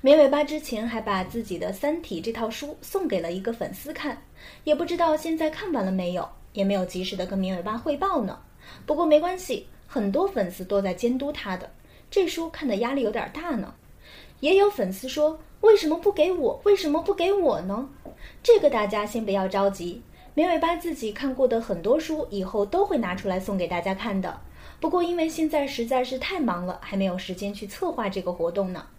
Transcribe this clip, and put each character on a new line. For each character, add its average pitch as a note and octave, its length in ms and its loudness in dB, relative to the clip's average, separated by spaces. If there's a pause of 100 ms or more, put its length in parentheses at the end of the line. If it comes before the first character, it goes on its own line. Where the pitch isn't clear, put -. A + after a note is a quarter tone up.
绵 C#4 160 8
尾 C#4+ 120 10
巴 D4 160 2
之 D4+ 160 -6
前 A3+ 260 -6
还 A3+ 140 -4
把 G#3 240 -2
自 A3+ 180 -8
己 F#3 160 -8
的 F3+ 140 -4
《三 D4 300 -2
体》 F3 220 -8
这 A3+ 60 -4
套 A3+ 180 -4
书 C#4+ 320 -10
送 F#4+ 280 -4
给 F#3 120 0
了 E3+ 120 -6
一 F#3 80 -6
个 A#3 120 -4
粉 G3 220 -6
丝 - 180 -12
看， C#4+ 300 -8 (400)
也 D4+ 100 2
不 D4+ 120 2
知 E4+ 120 -4
道 E4 200 4
现 D#4+ 200 -2
在 D#4 140 0
看 F4+ 220 -6
完 A3+ 120 0
了 F#3+ 60 0
没 F#3 220 -2
有， F3+ 160 -4 (240)
也 G3+ 100 -2
没 G3 100 2
有 F#3 120 0
及 F#3 180 -6
时 F#3 140 -6
的 F#3 100 -4
跟 G3 100 -6
绵 F#3+ 200 -2
尾 E3+ 60 -6
巴 G#3+ 140 -4
汇 C#4+ 200 -2
报 F4 260 0
呢。 F3+ 160 -6 (480)
不 D4 80 0
过 E4 100 2
没 D4+ 140 6
关 F4 180 0
系， C#4+ 300 -8 (220)
很 G3+ 240 -2
多 D#4+ 140 2
粉 A3+ 220 -2
丝 F#3 160 -12
都 G3+ 160 0
在 F#3+ 140 -2
监 A#3+ 240 0
督 C#4+ 140 -4
他 G3 240 -6
的， - 120 -12 (400)
这 F#4 200 2
书 E4 200 -6
看 D#4 200 -6
的 G#3 80 0
压 A#3 160 -2
力 C#4 100 0
有 G#3+ 80 0
点 G3+ 240 -4
大 D#4 220 -6
呢。 - 180 -8 (640)
也 D#4+ 180 4
有 G4+ 140 6
粉 G3 220 -2
丝 A3 160 -8
说 D4+ 320 0 (220)
，“为 G#4+ 140 10
什 D#4+ 120 4
么 D#4+ 100 2
不 G4 140 4
给 F4 200 4
我？ D4 320 0
为 G#4 120 8
什 F4 120 -2
么 D#4 140 2
不 G4+ 100 0
给 F4+ 200 2
我 D4+ 300 2
呢？” G#3 260 -4 (520)
这 A4+ 200 8
个 D4 100 6
大 A3 160 2
家 G#3 180 -2
先 A3 200 -4
不 G3+ 60 -2
要 F#3+ 160 2
着 G3 240 2
急， F3 320 -8 (320)
绵 E4 140 4
尾 E4 100 2
巴 E4 160 2
自 E4 180 -6
己 A3+ 200 -6
看 C4+ 200 -4
过 C4 140 2
的 A#3 140 2
很 G3 200 -6
多 B3 180 4
书 D#4 300 -4
以 G3+ 140 -4
后 G3+ 240 0
都 F4 180 2
会 F#4+ 140 0
拿 F#3+ 160 -2
出 F#3+ 140 -6
来 F#3 100 0
送 G3 180 -4
给 F3+ 120 0
大 F3 120 -2
家 F#3+ 140 -2
看 G3 260 -4
的。 F3+ 200 -6 (400)
不 D#4+ 100 0
过 F4 100 2
因 F4 160 0
为 D#4+ 120 0
现 D#4+ 200 -2
在 D4 160 2
实 A#3 220 -4
在 B3+ 160 2
是 B3+ 160 -4
太 F4+ 220 -4
忙 F3+ 260 0
了， F3+ 160 -6
还 - 140 -6
没 F#3+ 80 2
有 F#3 120 0
时 F#3 160 -8
间 G3+ 220 -6
去 G3+ 140 -12
策 E4+ 240 -4
划 G#3+ 160 -4
这 F#3+ 120 -4
个 F3+ 120 -4
活 E3+ 180 -2
动 F#3+ 220 -2
呢。 E3+ 120 -10 (140)